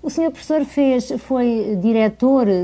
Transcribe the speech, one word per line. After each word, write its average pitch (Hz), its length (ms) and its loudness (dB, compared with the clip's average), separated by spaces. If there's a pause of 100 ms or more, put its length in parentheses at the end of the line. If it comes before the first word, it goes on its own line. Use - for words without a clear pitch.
O 311 60 -6
senhor 330 220 -2
professor 302 340 -4
fez, 262 540 0
foi 233 600 -2
diretor 226 680 2 (160)